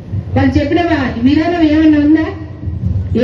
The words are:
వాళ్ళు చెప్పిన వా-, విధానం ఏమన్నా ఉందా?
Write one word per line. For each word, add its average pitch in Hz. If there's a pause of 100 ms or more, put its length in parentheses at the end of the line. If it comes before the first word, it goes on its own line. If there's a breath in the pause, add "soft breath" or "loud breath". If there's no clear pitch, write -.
(360)
వాళ్ళు 269
చెప్పిన 320
వా-, 262
విధానం 320
ఏమన్నా 311
ఉందా? 311 (1000)